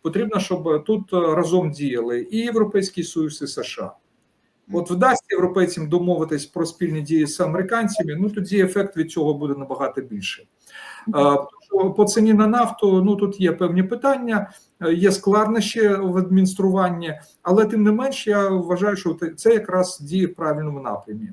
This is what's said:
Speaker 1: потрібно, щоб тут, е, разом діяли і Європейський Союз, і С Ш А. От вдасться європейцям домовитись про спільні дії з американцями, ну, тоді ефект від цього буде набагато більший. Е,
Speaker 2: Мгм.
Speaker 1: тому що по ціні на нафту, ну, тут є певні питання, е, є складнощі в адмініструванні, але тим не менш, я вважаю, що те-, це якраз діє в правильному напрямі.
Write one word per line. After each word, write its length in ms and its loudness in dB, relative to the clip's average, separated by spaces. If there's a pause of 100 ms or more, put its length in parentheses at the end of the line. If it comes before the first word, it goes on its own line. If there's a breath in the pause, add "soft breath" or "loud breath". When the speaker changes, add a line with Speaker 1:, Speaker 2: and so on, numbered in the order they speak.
Speaker 1:
потрібно, 380 -2
щоб 440 0
тут, 280 -2
е, 40 2
разом 540 2
діяли 600 -4
і 80 -2
Європейський 640 0
Союз, 380 -6
і 40 -6
С 160 -8
Ш 200 -10
А. 220 -14 (680)
От 180 -2
вдасться 400 2
європейцям 580 0
домовитись 580 0
про 200 -6
спільні 360 -4
дії 240 2
з 140 -4
американцями, 800 -2
ну, 120 0
тоді 300 0
ефект 360 0
від 140 -2
цього 240 0
буде 200 -4
набагато 460 -6
більший. 440 -8
Е, 40 -20 (580 loud breath)
Speaker 2:
Мгм. 300 4
Speaker 1:
тому 120 -4 (140)
що 280 0
по 140 4
ціні 300 4
на 120 6
нафту, 580 2
ну, 120 2
тут 240 -2
є 120 4
певні 300 0
питання, 680 -2 (300 loud breath)
е, 120 0
є 200 4
складнощі 760 2
в 280 0
адмініструванні, 1040 0 (220 loud breath)
але 220 4
тим 180 0
не 100 6
менш, 340 -2
я 220 2
вважаю, 480 0
що 180 -4
те-, 160 -6
це 240 2
якраз 460 -2
діє 260 0
в 80 -4
правильному 460 -4
напрямі. 520 -10